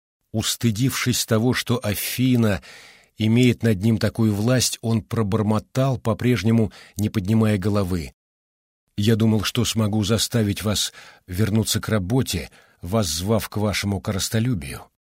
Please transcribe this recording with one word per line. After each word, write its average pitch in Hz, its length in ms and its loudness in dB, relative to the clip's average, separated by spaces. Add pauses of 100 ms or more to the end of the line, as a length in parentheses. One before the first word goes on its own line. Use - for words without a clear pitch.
(320)
Устыдившись 117 920 0
того, 117 280 2
что - 280 -2
Афина 113 800 0 (540)
имеет 113 440 4
над 107 220 0
ним 113 160 2
такую 110 340 0
власть, 113 480 0
он 113 220 0
пробормотал, 110 960 -2
по-прежнему 113 720 2 (260)
не 104 120 0
поднимая 107 500 2
головы: 92 540 -2 (840)
"Я 107 160 4
думал, 107 280 2
что 117 200 -2
смогу 107 400 0
заставить 101 600 0
вас 104 280 -2 (360)
вернуться 98 520 0
к - 80 -6
работе, 104 600 -2 (320)
воззвав 95 680 -2
к - 100 -10
вашему 101 440 -2
корыстолюбию". 98 880 -4 (140)